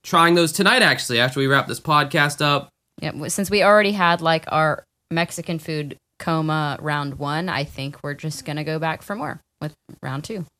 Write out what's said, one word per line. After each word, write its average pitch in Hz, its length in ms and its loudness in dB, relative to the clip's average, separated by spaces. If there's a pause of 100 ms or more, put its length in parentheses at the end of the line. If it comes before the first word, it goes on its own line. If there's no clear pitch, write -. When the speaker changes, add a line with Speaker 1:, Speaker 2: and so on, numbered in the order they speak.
Speaker 1:
trying 170 300 6
those 170 180 4
tonight, 214 300 4
actually, 123 360 2
after 131 220 2
we 135 80 2
wrap 139 180 2
this - 140 -6
podcast 147 600 2
up. 143 280 0 (320)
Speaker 2:
Yeah, 151 100 -6
w-, 147 180 -10
since 190 220 -4
we 202 140 2
already 208 280 6
had, 175 280 2
like, 160 280 0
our 156 360 0 (260)
Mexican 165 480 -4
food 151 380 -8 (220)
coma 156 600 -2
round 143 380 -6
one, 151 300 -4
I 143 160 -4
think 139 380 -12
we're 143 120 -8
just - 300 -10
gonna 151 200 -8
go 156 140 -6
back 160 240 -6
for 202 140 -10
more 156 240 -10 (200)
with 151 140 -10 (280)
round 139 220 -8
two. 190 220 -10 (140)